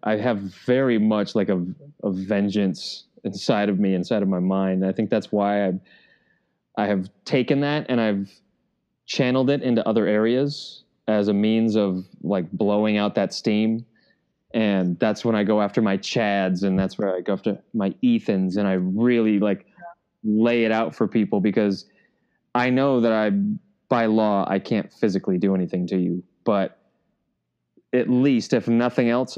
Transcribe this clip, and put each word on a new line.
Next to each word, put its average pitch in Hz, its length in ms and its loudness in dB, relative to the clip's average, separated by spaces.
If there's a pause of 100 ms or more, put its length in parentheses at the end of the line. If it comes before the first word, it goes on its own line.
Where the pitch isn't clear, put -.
I 107 120 -2
have 107 240 -2 (260)
very 123 320 2
much, 107 380 0
like, 104 140 0
a, 92 140 0 (400)
a 101 80 -2
vengeance 98 920 -2 (220)
inside 104 420 -2
of 98 140 0
me, 95 120 2
inside 101 300 0
of 95 60 0
my 92 100 0
mind. 95 420 0
And 95 80 0
I 95 60 -4
think 107 140 -2
that's 107 200 -2
why 101 380 0
I, 92 60 -2 (1040)
I 104 100 0
have 98 220 -2 (160)
taken 139 340 0
that 147 300 -2
and 123 100 0
I've 101 320 -2 (760)
channeled 127 440 0
it 143 120 0
into 117 260 0
other 107 200 2
areas 120 800 -2 (220)
as 104 200 2
a 104 60 2
means 110 420 2
of, 95 300 0 (180)
like, 90 300 -2
blowing 104 440 0
out 104 180 -2
that 98 180 -2
steam. 110 520 -2 (680)
And 95 460 0
that's 107 260 0
when 113 100 2
I 104 80 2
go 107 180 2
after 104 200 0
my 98 160 2
Chads, 98 680 0
and 95 160 2
that's 95 180 -2
where 98 180 -2
I 92 60 -4
go 101 120 -2
after 98 280 -4 (120)
my 98 280 -2
Ethans, 98 560 0
and 101 100 0
I 95 60 2
really, 107 680 2
like, 101 260 -2 (580)
lay 113 400 2
it 110 80 2
out 110 240 0
for 107 140 0
people, 104 320 0
because 101 440 0 (680)
I 123 140 2
know 131 320 2
that 113 100 2
I, 107 200 2 (580)
by 117 160 2
law, 107 440 2
I 98 100 0
can't - 340 -4
physically 95 440 -2
do 98 180 0
anything 90 320 -2
to 95 100 -2
you, 90 260 -2 (220)
but 98 320 0 (1160)
at 117 160 0
least, 127 440 2
if 117 160 0
nothing 120 400 2
else, 127 280 -2